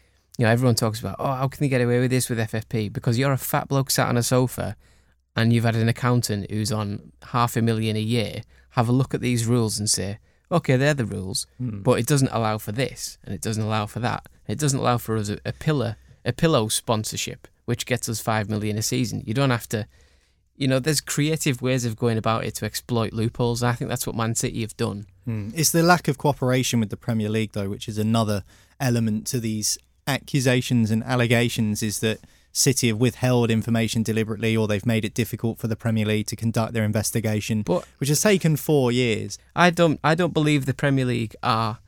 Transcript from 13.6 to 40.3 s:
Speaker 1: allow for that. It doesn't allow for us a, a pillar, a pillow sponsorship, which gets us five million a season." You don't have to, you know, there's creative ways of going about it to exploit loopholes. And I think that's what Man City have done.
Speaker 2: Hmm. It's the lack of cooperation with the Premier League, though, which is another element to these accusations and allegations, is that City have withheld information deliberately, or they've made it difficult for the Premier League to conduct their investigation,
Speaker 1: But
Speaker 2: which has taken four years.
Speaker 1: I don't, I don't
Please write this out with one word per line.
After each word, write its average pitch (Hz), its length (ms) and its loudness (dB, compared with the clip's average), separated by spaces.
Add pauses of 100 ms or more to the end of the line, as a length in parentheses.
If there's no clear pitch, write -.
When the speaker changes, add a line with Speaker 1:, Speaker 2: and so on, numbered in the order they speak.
Speaker 1:
allow 107 220 -2
for 104 140 -10
that. 107 280 -4 (200)
It 110 120 -4
doesn't 139 200 2
allow 120 180 2
for 110 200 -2
us 104 120 -2
a, 104 160 -4
a 113 60 -4
pillar, 123 460 -2 (260)
a 117 100 -2
pillow 139 360 2
sponsorship, - 760 -4 (180)
which 117 200 -4
gets - 240 -2
us 110 120 -4
five 110 280 -2
million 107 280 -2
a 110 40 -2
season." 107 440 -2
You 110 80 -4
don't 135 180 2
have 117 180 -2
to, 107 180 -4 (680)
you 139 100 -2
know, 131 120 2
there's 147 220 0
creative 147 600 0
ways 127 240 0
of 110 100 -2
going 113 220 0
about 110 260 0
it - 120 -6
to 107 100 -6
exploit 113 480 -2
loopholes. 117 480 -2
And 120 80 2
I 120 60 0
think - 140 -6
that's 123 180 -4
what - 80 -6
Man 113 200 -2
City 127 260 -2
have 107 140 -8
done. 104 300 -4 (180)
Speaker 2:
Hmm. 110 320 -6
It's 160 160 0
the 165 120 4
lack 175 260 4
of 139 80 -2
cooperation 127 640 0
with 101 80 -2
the - 80 -8
Premier 110 320 -2
League, 110 240 -2
though, 98 160 -4
which - 180 -8
is 107 100 -6
another 107 460 2 (340)
element 117 480 0
to 127 140 -4
these 110 380 -2 (280)
accusations 123 840 2
and 113 120 2
allegations, 120 800 2
is 107 200 -4
that 110 180 0 (320)
City - 380 2
have 107 80 0
withheld 120 520 2
information 113 540 2
deliberately, 110 520 0
or 110 120 2
they've 104 180 0
made 113 180 2
it 104 100 -4
difficult 113 440 -2
for 120 100 -6
the 110 80 -2
Premier 110 300 0
League 107 220 0
to - 80 -6
conduct 113 380 0
their 110 100 0
investigation, 107 800 0
Speaker 1:
But 175 220 -2 (140)
Speaker 2:
which 135 100 -2
has 147 120 2
taken 185 340 2
four 135 360 2
years. 110 460 0 (180)
Speaker 1:
I 175 160 6
don't, 170 320 2
I 151 100 4
don't 170 200 0